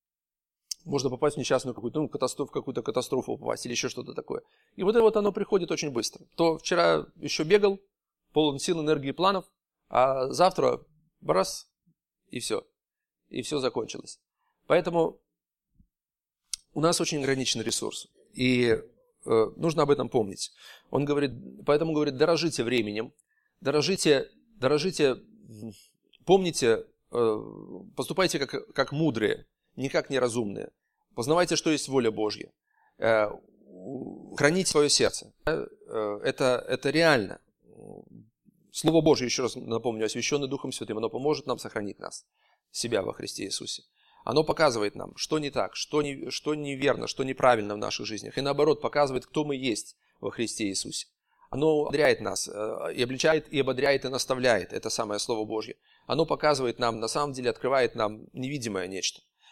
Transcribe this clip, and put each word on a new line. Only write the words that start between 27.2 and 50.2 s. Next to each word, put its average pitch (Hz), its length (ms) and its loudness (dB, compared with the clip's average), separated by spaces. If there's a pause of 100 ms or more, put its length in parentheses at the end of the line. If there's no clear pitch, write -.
поступайте 156 440 -2
как, - 340 -6
как 135 180 0
мудрые, 139 560 0 (280)
не 131 140 -4
как - 200 -2
неразумные. 117 600 -2 (440)
Познавайте, 160 400 2
что 160 160 0
есть 143 180 -2
воля 123 220 2
Божья. 104 400 -4 (480)
Э, 107 300 2 (360)
у-, - 680 -14
храните 170 340 2
своё 147 200 4
сердце. 107 440 0 (120)
Э, 151 200 -2 (220)
э, 107 360 -4
это, 131 460 0
это 135 220 -2
реально. 143 480 2 (1300)
Слово 160 300 4
Божье, 135 240 6
ещё 127 180 -2
раз 110 120 -2
напомню, 113 500 -2
освящённое 131 420 -2
Духом 135 240 -6
Святым, 110 260 -8
оно 110 120 -2
поможет 135 380 -2
нам 120 100 -2
сохранить 104 420 -8
нас, - 260 -14 (460)
себя 117 300 0
во 104 120 -4
Христе - 300 -10
Иисусе. - 400 -8 (400)
Оно 147 200 2
показывает 120 520 2
нам, 95 200 -12
что - 240 -2
не 147 100 -4
так, 101 260 -4
что - 260 -2
не, 135 280 -6
что 151 260 -4
неверно, 135 520 0
что - 160 -6
неправильно 123 500 2
в 104 40 -6
наших 107 280 -6
жизнях. 110 320 -10
И 131 40 -2
наоборот, 139 400 2
показывает, 131 440 0
кто 151 180 -2
мы 143 120 -4
есть 127 400 -4 (260)